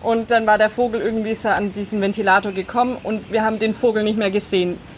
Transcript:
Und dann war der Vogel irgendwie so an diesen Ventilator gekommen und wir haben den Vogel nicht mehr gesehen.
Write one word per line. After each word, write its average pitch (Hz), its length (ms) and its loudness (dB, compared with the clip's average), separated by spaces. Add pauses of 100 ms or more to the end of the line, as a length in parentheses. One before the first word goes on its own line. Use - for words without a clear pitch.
Und 226 280 0
dann 226 160 2
war 214 120 6
der 214 100 6
Vogel 233 320 0
irgendwie 220 340 -2
so 220 140 -4
an 190 240 0
diesen 202 300 -4
Ventilator 196 500 2
gekommen 240 500 -2
und 214 300 -6
wir 220 120 2
haben 220 140 0
den 220 140 0
Vogel 220 320 0
nicht 214 140 0
mehr 202 120 0
gesehen. 185 480 -2 (200)